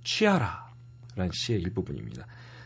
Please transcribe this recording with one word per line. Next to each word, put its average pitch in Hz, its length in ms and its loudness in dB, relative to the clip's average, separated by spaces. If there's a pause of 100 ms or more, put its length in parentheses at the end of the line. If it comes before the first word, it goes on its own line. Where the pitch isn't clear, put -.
취하라라는 - 1300 2
시의 110 300 2
일부분입니다. 65 640 -4 (400)